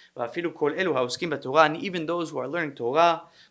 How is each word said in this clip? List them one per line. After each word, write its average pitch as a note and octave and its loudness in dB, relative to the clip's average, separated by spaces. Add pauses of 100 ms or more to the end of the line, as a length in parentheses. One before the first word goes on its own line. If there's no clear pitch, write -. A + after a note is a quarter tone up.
(160)
"ואפילו D3+ -6
כל D3 0
אלו F3 0
העוסקים B2+ -2
בתורה," C#3+ 4
and D3+ -2
even F3+ -4
those E3+ -2
who D3 -6
are B2+ -4
learning D3+ -4
Torah, D#3+ 2 (300)